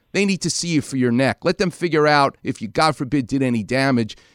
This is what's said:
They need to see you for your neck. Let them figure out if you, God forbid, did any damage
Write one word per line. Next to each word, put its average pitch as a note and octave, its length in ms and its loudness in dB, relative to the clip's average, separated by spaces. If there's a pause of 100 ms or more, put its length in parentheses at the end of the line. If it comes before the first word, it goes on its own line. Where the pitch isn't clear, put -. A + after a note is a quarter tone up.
(120)
They G3 140 0
need G3 160 0
to F3 80 -2
see E3+ 200 -6
you D#3 120 2
for - 160 -6
your B2 140 2
neck. B2 340 0
Let F3+ 140 0
them F#3+ 100 0
figure D#3 380 0
out C#3+ 340 2
if - 220 -6
you, A2+ 40 -6
God D#3 280 2
forbid, C#3 320 -2
did C3+ 160 0
any A#2+ 180 0
damage B2 560 -2 (180)